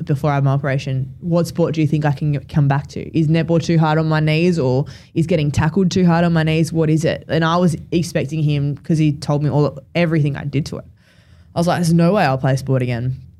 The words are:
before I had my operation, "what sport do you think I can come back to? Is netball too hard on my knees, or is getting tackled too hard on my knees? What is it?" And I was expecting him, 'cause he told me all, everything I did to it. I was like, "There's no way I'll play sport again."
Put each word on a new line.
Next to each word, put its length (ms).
before 260
I 60
had 80
my 80
operation, 680
"what 280
sport 260
do 80
you 60
think 180
I 60
can 340
come 220
back 220
to? 280
Is 100
netball 360
too 160
hard 180
on 100
my 120
knees, 400
or 260
is 100
getting 240
tackled 400
too 160
hard 200
on 80
my 100
knees? 280
What 200
is 140
it?" 220
And 160
I 140
was 180
expecting 520
him, 340
'cause 220
he 140
told 300
me 60
all, 300
everything 420
I 60
did 240
to 100
it. 80
I 40
was 60
like, 120
"There's 160
no 200
way 100
I'll 140
play 180
sport 280
again." 320